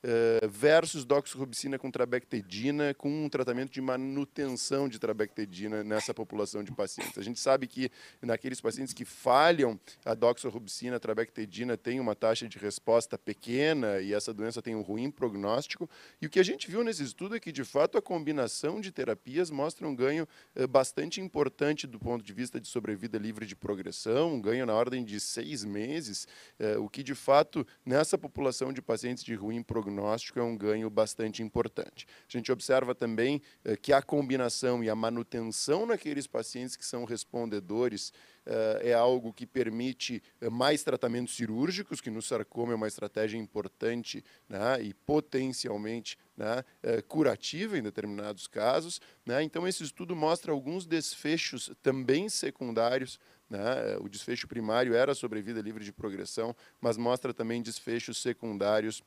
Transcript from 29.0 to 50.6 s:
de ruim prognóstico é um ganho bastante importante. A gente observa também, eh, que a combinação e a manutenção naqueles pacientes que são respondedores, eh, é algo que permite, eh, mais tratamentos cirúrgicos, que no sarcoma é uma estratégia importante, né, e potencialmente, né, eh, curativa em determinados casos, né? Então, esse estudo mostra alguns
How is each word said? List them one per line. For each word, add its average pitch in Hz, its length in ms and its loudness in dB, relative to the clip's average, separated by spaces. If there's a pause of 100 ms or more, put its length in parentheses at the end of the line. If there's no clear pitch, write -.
de 117 100 -4
ruim 110 280 -4
prognóstico 104 760 -2
é 120 40 0
um 117 140 0
ganho 107 340 0
bastante 110 520 0
importante. - 640 -4 (220)
A - 40 -16
gente 123 200 -2
observa 127 420 2
também, 120 460 0 (240)
eh, 110 120 0
que - 160 0
a 139 80 8
combinação 127 840 0
e 110 40 2
a 107 60 2
manutenção 117 880 0
naqueles 151 420 -2
pacientes 123 500 -6
que - 100 -12
são 120 180 -6
respondedores, 110 1080 -2 (340)
eh, 110 440 0
é 117 40 6
algo 120 380 4
que 123 140 -12
permite, 120 760 -2 (180)
eh, 117 80 -2
mais 131 360 4
tratamentos 123 500 0
cirúrgicos, 143 640 -2
que 123 100 -8
no 110 120 -6
sarcoma 117 500 -2
é 113 40 0
uma 110 100 0
estratégia 107 500 -2
importante, 107 840 -4 (260)
né, 113 320 0
e 107 140 -6
potencialmente, 123 1200 -2 (200)
né, 117 260 -2 (200)
eh, 117 200 0
curativa 156 760 0
em 123 60 0
determinados 104 640 -6
casos, 143 540 2 (260)
né? 127 160 2
Então, 165 240 -2
esse 180 160 -2
estudo 175 320 -8
mostra 160 380 2
alguns 151 340 -4